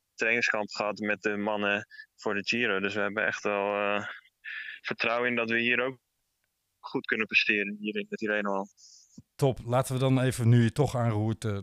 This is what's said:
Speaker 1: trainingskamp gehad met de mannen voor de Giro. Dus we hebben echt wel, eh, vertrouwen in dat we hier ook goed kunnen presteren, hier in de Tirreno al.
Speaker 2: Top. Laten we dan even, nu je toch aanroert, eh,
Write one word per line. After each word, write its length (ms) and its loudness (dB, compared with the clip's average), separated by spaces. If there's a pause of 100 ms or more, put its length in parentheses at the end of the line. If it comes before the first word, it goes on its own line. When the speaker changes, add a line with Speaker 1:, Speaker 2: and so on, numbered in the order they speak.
(140)
Speaker 1:
trainingskamp 560 0
gehad 280 -4
met 240 -2
de 140 0
mannen 500 0 (300)
voor 180 -2
de 120 -4
Giro. 340 0
Dus 140 -2
we 60 -2
hebben 260 -2
echt 160 -4
wel, 320 0
eh, 320 -2 (760)
vertrouwen 460 0
in 80 0
dat 140 0
we 80 2
hier 220 2
ook 180 -4 (800)
goed 260 -6
kunnen 200 -2
presteren, 540 0
hier 160 -4
in 120 -6
de 80 -8
Tirreno 380 -2
al. 140 -4 (680)
Speaker 2:
Top. 280 0
Laten 300 0
we 60 0
dan 200 4
even, 280 2
nu 140 8
je 100 4
toch 240 0
aanroert, 480 0
eh, 180 -2